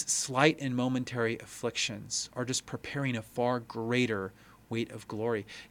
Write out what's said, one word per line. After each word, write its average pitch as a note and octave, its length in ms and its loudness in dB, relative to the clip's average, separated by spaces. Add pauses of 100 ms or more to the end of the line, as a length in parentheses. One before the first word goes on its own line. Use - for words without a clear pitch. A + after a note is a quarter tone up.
slight D3+ 520 4
and B2+ 160 0
momentary B2 640 0
afflictions - 1000 -4
are B2 80 0
just B2 200 -2
preparing C3 520 -2
a A2 40 -2
far B2 380 2
greater A2+ 720 2 (380)
weight A2+ 240 -2
of A2 160 -12
glory. A2 360 0 (260)